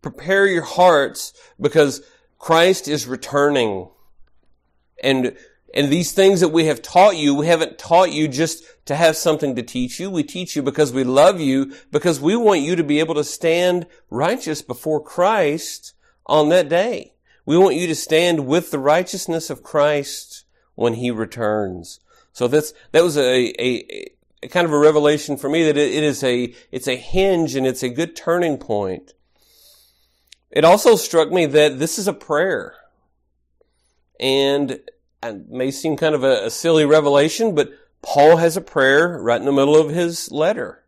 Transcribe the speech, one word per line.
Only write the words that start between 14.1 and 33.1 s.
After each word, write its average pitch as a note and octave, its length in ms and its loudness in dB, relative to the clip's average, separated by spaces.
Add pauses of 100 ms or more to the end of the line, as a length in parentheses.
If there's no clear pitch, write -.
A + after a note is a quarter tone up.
before D3+ 420 -6
Christ F3 920 -2 (320)
on D3+ 240 2
that E3+ 200 2
day. F#3+ 440 -4 (320)
We D#3 120 0
want F3+ 180 4
you F3 120 -4
to D#3+ 80 -4
stand D#3 520 0
with E3+ 240 -2
the D3 80 -6
righteousness E3 680 -2
of C3+ 140 -12
Christ - 840 -4 (300)
when A#2 180 -2
he B2 180 -6
returns. G#2+ 880 -6 (320)
So B2 160 -4
that's, D3+ 260 0 (180)
that D#3+ 120 4
was D#3 140 0
a, B2+ 440 0
a, A2+ 480 -6 (340)
a B2+ 40 -14
kind F3 180 0
of D#3 80 -2
a D3 40 2
revelation D3 600 2
for C#3 120 -8
me D#3+ 140 0
that D3+ 140 2
it, C#3 160 0
it D3+ 100 -2
is C#3+ 200 -2
a, B2 300 -2 (180)
it's - 160 -8
a B2+ 80 -2
hinge E3+ 600 -2
and C3 100 -2
it's B2+ 180 -4
a B2+ 60 -4
good E3 240 -6
turning E3 440 -2
point. G2+ 560 -8 (1400)
It D3+ 140 4
also G#3+ 300 6
struck D#3+ 360 0
me F3 140 2
that C#3+ 340 2
this D#3+ 200 -4
is G3 80 -4
a F#3 60 -2
prayer. D3+ 640 -4 (1400)